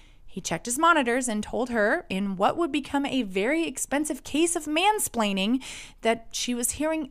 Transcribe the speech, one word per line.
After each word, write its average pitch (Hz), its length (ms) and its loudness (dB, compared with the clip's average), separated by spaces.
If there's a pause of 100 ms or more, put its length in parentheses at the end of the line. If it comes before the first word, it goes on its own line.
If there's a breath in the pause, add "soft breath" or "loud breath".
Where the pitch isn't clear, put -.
(280 soft breath)
He 180 120 -10
checked - 260 -4
his 240 100 -4
monitors 269 500 4
and 208 140 -2
told 240 300 -4
her, 240 380 2
in 196 260 -2
what 208 220 2
would 330 140 0
become 285 360 0
a 254 160 0
very 220 420 0
expensive 294 580 -4
case 330 320 0
of 320 100 -4
mansplaining, 254 960 0 (380 loud breath)
that 233 300 0
she - 220 -2
was 240 180 -2
hearing 311 400 -2